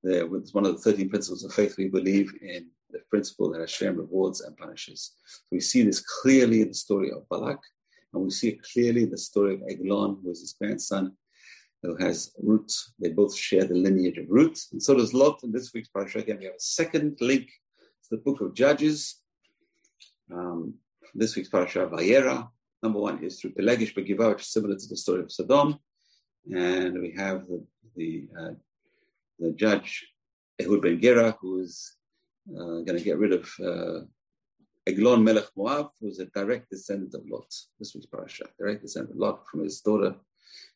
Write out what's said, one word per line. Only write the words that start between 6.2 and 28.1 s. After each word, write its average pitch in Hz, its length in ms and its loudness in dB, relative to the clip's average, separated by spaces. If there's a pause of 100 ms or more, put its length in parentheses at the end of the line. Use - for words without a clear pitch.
in 107 80 2
the - 40 -14
story - 380 -2
of - 180 -12
Balak, 139 300 -4 (540)
and 92 100 -2
we 95 60 -2
see 113 200 -2
it - 140 -8
clearly 120 400 2
in 95 80 0
the 87 60 -8
story 98 380 0
of 98 140 -10
Eglon, 98 520 -2
who 90 100 -8
is 82 100 -10
his - 120 -14
grandson, 98 640 -4 (680)
who 87 140 -4
has 90 440 -4
Ruth. 107 340 2 (240)
They 90 100 -2
both 101 260 2
share 95 300 2
the 90 100 -2
lineage 90 420 2
of 82 120 -10
Ruth, 147 420 4
and - 100 -8
so 139 140 6
does 117 180 2
Lot. 139 300 4
In 117 80 -6
this 123 220 -6
week's 117 160 -10
parasha, 98 300 -6
again, 107 200 -6
we 95 60 -14
have 92 100 -12
a - 40 -20
second 151 640 -2
link 131 260 2
to - 680 -14
the - 20 -6
book 139 240 -2
of 92 120 -4
Judges. 147 680 2 (1120)
Um, 87 420 -8 (380)
this 110 220 -2
week's 95 140 -8
parasha, 92 380 0
Vayera. 98 600 2 (340)
Number 107 180 -2
one 101 240 -4
is 90 160 -10
through 92 120 -10
Pelegish 113 420 0
Begivah, 101 360 0
which - 140 -2
is - 100 -10
similar 104 240 0
to - 100 -14
the - 80 -10
story 92 260 -2
of 82 100 -10
Sodom. 143 460 2 (760)
And 90 480 0
we 85 160 -8
have 98 300 -4
the, 87 180 -10 (300)
the, 80 340 -8 (100)